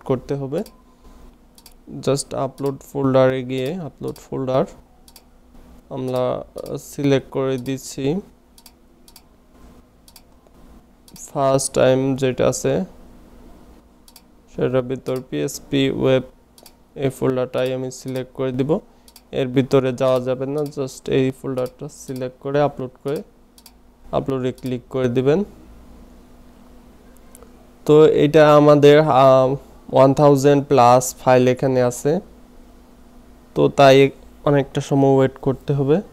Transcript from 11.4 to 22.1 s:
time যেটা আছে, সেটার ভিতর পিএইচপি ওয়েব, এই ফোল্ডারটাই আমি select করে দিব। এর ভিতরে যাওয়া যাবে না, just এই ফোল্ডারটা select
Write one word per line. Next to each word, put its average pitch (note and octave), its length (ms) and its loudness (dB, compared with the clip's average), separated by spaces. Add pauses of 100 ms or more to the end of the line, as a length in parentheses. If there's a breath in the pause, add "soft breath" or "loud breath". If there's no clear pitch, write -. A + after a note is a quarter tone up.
time C3 420 2
যেটা B2+ 320 -2
আছে, C3+ 320 -2 (1800)
সেটার C3 260 -2
ভিতর C3 480 -8
পিএইচপি C#3+ 600 -4
ওয়েব, C3 320 0 (720)
এই C#3 160 -6
ফোল্ডারটাই B2+ 640 -4
আমি C3 160 -8
select B2+ 420 -12
করে C3 200 -6
দিব। C3+ 260 -2 (540 soft breath)
এর C3 140 -4
ভিতরে C3 460 0
যাওয়া C3 280 -2
যাবে B2+ 260 -6
না, C#3+ 140 -6
just C#3+ 520 -10
এই C3+ 180 0
ফোল্ডারটা C3 580 -10
select B2+ 520 -12